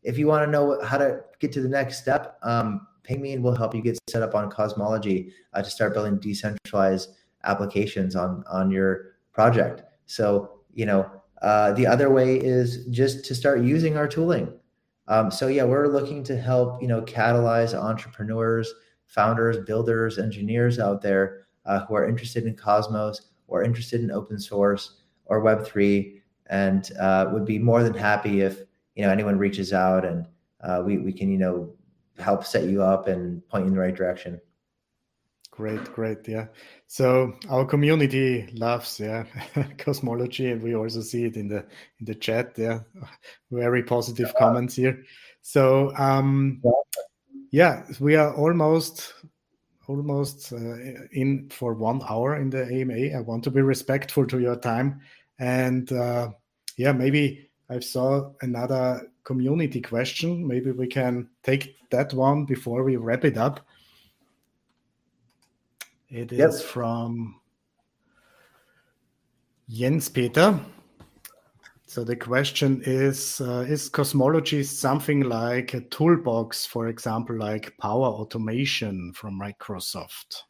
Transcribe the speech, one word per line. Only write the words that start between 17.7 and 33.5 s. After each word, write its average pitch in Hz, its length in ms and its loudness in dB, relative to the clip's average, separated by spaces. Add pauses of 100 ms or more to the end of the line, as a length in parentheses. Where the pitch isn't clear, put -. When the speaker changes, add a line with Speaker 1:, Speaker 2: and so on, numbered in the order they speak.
Speaker 1:
entrepreneurs, 113 1000 -4 (340)
founders, 113 600 2
builders, 113 520 0
engineers 110 600 0
out 101 220 0
there, 98 460 0 (200)
uh, 98 200 0
who 110 80 -4
are 104 140 2
interested 120 360 -4
in 113 120 -4
Cosmos 107 680 0 (240)
or 92 160 -2
interested 117 400 -2
in 110 80 -2
open 104 280 -6
source 101 560 0 (320)
or 107 140 2
Web 107 240 4
three. 101 560 0 (260)
And, 98 520 0
uh, 95 340 4
would 107 120 -2
be 107 140 -2
more 120 240 6
than 110 120 2
happy 104 460 2
if, 98 220 0 (340)
you 101 80 -2
know, 98 60 6
anyone 101 280 2
reaches 98 340 -2
out 92 320 4
and, 87 220 -4 (360)
uh, 90 220 -2
we, 101 140 0
we 95 140 -4
can, 98 180 -2
you 95 80 0
know, 90 340 -2 (460)
help 101 260 0
set 107 200 -2
you 98 180 0
up 95 240 2
and 90 420 -4
point 98 160 -4